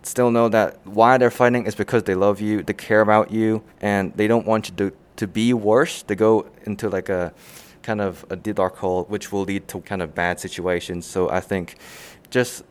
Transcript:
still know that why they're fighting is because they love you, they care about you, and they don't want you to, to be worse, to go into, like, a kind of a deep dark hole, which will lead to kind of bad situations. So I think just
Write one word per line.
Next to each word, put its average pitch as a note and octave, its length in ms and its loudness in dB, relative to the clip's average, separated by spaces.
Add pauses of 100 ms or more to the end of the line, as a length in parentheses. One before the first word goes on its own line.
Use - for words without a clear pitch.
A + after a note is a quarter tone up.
still B2 260 0
know A#2 180 4
that G#2+ 380 0
why A2+ 320 4
they're A#2+ 140 4
fighting B2 340 2
is G#2+ 80 -4
because A2 300 -2
they G2 100 -2
love G2 260 2
you, G#2 220 -2
they F#2+ 120 -6
care - 280 2
about G#2+ 300 4
you, A2 320 0 (180)
and G2 340 -2
they G#2+ 120 0
don't A2+ 180 2
want A2 240 -2
you F#2 60 -16
to, G2 160 -2 (240)
to A2 100 -4
be A2 260 0
worse, A#2 520 2
to - 100 -6
go A2 320 4 (200)
into, G#2 240 -6
like, F#2 200 -4
a F2+ 240 -4 (480)
kind A2 180 -4
of F#2+ 300 -6
a G2 60 -6
deep F#2+ 220 -6
dark F#2 200 -2
hole, F#2 280 -2
which G#2 260 -8
will G2 120 -2
lead G2 240 -6
to F#2+ 140 -10
kind F#2 220 -6
of D#2 100 -10
bad F2 260 -2
situations. F2 680 -6
So F2+ 240 -2
I F#2 80 -2
think F#2 380 -8 (520)
just - 420 -2